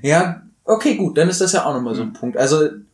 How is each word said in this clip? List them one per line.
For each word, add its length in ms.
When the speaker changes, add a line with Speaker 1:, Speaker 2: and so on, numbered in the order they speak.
Speaker 1:
Ja, 400
okay, 300
gut, 220
dann 120
ist 100
das 140
ja 120
auch 80
nochmal 220
so 60
ein 80
Speaker 2:
Mhm. 40
Speaker 1:
Punkt. 240
Also 300